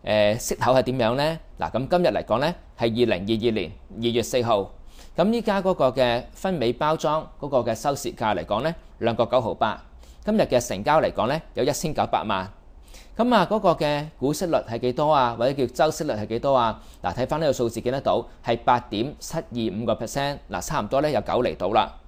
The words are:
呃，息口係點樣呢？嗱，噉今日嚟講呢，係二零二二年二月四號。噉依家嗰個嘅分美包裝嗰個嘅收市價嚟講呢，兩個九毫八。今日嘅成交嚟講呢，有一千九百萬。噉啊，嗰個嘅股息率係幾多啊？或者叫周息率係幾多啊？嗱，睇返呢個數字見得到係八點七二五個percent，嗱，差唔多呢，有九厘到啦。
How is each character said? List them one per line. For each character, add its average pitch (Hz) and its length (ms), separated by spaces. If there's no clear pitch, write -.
呃， 104 340
息 - 180
口 120 180
係 131 80
點 127 180
樣 117 160
呢？ 156 240
嗱， 82 120
噉 123 160
今 180 160
日 165 40
嚟 92 180
講 110 140
呢， 151 160
係 120 60
二 120 40
零 113 240
二 104 360
二 113 40
年 95 200
二 117 60
月 117 160
四 127 180
號。 107 300
噉 190 160
依 233 100
家 196 200
嗰 185 120
個 139 160
嘅 123 340
分 190 200
美 120 200
包 156 240
裝 156 280
嗰 147 80
個 135 120
嘅 113 140
收 143 220
市 - 180
價 107 220
嚟 80 100
講 107 160
呢， 160 140
兩 113 180
個 113 100
九 123 140
毫 110 140
八。 - 280
今 214 100
日 196 60
嘅 127 180
成 107 240
交 147 180
嚟 98 120
講 101 140
呢， 156 140
有 120 100
一 143 80
千 - 220
九 104 140
百 92 160
萬。 98 280
噉 247 180
啊， 190 160
嗰 214 80
個 185 140
嘅 147 340
股 139 140
息 185 140
率 147 100
係 117 100
幾 123 140
多 151 200
啊？ 123 260
或 123 100
者 135 160
叫 156 200
周 156 60
息 165 120
率 143 80
係 107 160
幾 113 120
多 139 140
啊？ 113 280
嗱， 87 120
睇 127 140
返 151 120
呢 165 60
個 135 80
數 117 160
字 113 100
見 123 140
得 135 80
到 107 260
係 117 200
八 123 160
點 117 360
七 - 200
二 113 440
五 120 40
個 110 100
percent， 139 420
嗱， 90 100
差 147 200
唔 104 80
多 135 120
呢， 151 80
有 113 120
九 101 200
厘 85 140
到 92 140
啦。 107 240